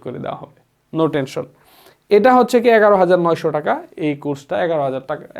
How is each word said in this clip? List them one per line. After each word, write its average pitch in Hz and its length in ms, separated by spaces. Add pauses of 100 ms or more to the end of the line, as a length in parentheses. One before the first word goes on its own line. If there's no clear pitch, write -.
করে 127 200
দেওয়া - 180
হবে, - 160 (380)
no 160 80 (100)
tension। 131 320 (720)
এটা 214 220
হচ্ছে 247 240
কি 240 60 (100)
এগারো 208 240
হাজার 175 240
নয়শো 165 300
টাকা, 180 180 (320)
এই 147 60 (120)
কোর্সটা 143 300 (100)
এগারো 160 240
হাজার 131 220
টাকা, 151 140 (160)